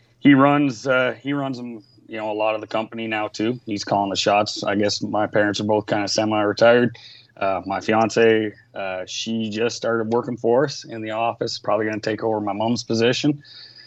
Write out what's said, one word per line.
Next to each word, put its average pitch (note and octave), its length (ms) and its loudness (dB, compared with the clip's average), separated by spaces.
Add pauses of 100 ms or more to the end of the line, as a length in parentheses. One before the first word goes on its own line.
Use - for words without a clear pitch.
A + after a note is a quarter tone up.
(200)
he C#3+ 140 6
runs, C#3 540 4
uh, B2+ 340 0
he C#3 120 -6
runs C3+ 260 -4
'em, A#2 240 -14 (240)
you A2 100 -12
know, G#2+ 140 -6
a - 20 -4
lot G#2+ 220 0
of G#2+ 60 -6
the G#2 60 -12
company A2+ 400 -6
now G#2+ 200 -4
too. A#2+ 380 -2
He's G#2 180 -6
calling G2+ 260 0
the F#2+ 60 -4
shots. G#2 480 2
I G2+ 120 -2
guess G#2 260 0
my G#2 260 -2
parents G#2 320 0
are A2 60 -2
both G#2+ 220 0
kinda G#2 200 -2
semi-retired. A2 880 4 (400)
Uh, F#2+ 300 -2
my F#2+ 160 -4
fiance, A2 720 4 (220)
uh, F#2 320 -6
she A2+ 420 -4
just A2 260 -2
started A2+ 380 -2
working A#2+ 240 -2
for A#2+ 280 2
us C#3+ 180 -8
in A2+ 180 -12
the A2 100 -8
office, A#2 480 -4
probably G#2 280 -2
gonna A2 120 -4
take G#2+ 240 -4
over A2 160 -2
my G2+ 140 -4
mom's A2+ 300 -2
position. B2 580 0 (460)